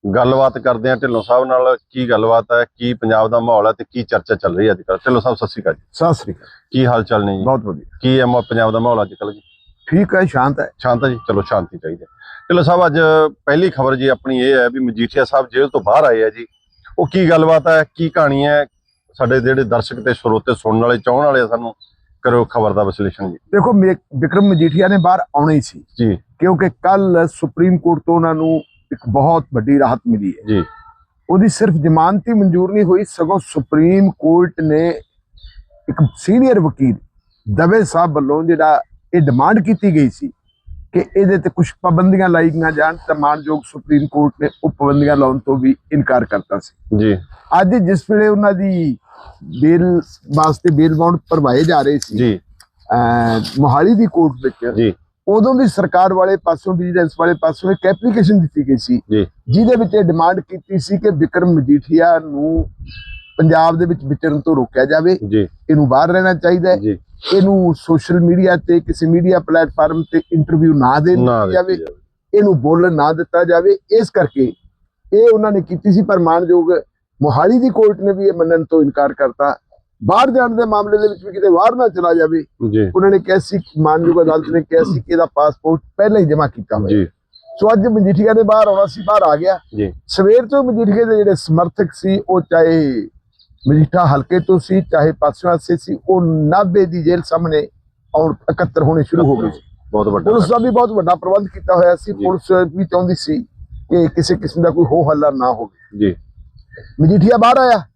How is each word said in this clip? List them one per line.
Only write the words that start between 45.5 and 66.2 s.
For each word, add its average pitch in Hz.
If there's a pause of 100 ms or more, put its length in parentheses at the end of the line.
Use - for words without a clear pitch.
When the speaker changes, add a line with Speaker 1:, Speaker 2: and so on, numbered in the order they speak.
Speaker 2:
ਵੀ 131 (160)
ਇਨਕਾਰ 131
ਕਰਤਾ 98
ਸੀ। -
Speaker 1:
ਜੀ। 104 (440)
Speaker 2:
ਅੱਜ 190
ਜਿਸ 190
ਵੇਲੇ 214
ਉਹਨਾਂ 208
ਦੀ 180 (640)
ਬੇਲ 170 (360)
ਵਾਸਤੇ 156
ਬੇਲ 160
ਬਾਉਂਡ 170 (120)
ਭਰਵਾਏ 143
ਜਾ 160
ਰਹੇ 143
ਸੀ -
Speaker 1:
ਜੀ। 110 (520)
Speaker 2:
ਅਹ, 117 (200)
ਮੋਹਾਲੀ 147
ਦੀ 220
ਕੋਰਟ 165 (120)
ਵਿੱਚ, 120
Speaker 1:
ਜੀ। 110 (340)
Speaker 2:
ਉਦੋਂ 220
ਵੀ 254
ਸਰਕਾਰ 185
ਵਾਲੇ 190
ਪਾਸੋਂ, 170
ਵਿਜੀਲੈਂਸ 175 (100)
ਵਾਲੇ 170
ਪਾਸੋਂ 160
ਇੱਕ 180
ਐਪਲੀਕੇਸ਼ਨ 202
ਦਿੱਤੀ 147
ਗਈ 135
ਸੀ, 120
Speaker 1:
ਜੀ। 104 (220)
Speaker 2:
ਜਿਹਦੇ 220
ਵਿੱਚ 208
ਇਹ 208
ਡਿਮਾਂਡ 175
ਕੀਤੀ 185
ਸੀ 190
ਕਿ 208
ਵਿਕਰਮ 160
ਮਜੀਠੀਆ 165
ਨੂੰ 156 (680)
ਪੰਜਾਬ 160
ਦੇ 175
ਵਿੱਚ 165
ਵਿਚਰਨ 147
ਤੋਂ 160
ਰੋਕਿਆ 131
ਜਾਵੇ, 160 (100)
Speaker 1:
ਜੀ। 101 (220)
Speaker 2:
ਇਹਨੂੰ 147
ਬਾਹਰ 139
ਰਹਿਣਾ 185